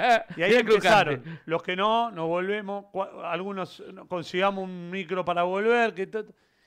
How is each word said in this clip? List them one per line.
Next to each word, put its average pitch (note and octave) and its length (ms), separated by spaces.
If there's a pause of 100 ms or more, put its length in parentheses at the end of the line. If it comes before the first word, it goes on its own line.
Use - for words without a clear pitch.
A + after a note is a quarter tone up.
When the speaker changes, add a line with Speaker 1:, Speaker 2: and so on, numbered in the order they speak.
(380)
Speaker 1:
Y D#3+ 40
ahí F#3 120
Speaker 2:
Era A#3+ 100
crocante. G#3 500
Speaker 1:
empezaron. D3+ 320
Los E3 160
que F3+ 140
no, A3 340
nos E3 180
volvemos. G3 580
Cua-, F#3 440
algunos, F#3 540 (100)
no, F#3+ 140
consigamos F#3 560
un F3+ 260
micro F#3 360
para F3 180
volver. G#3+ 500
Que F#3 140
to-, G#3+ 180 (420)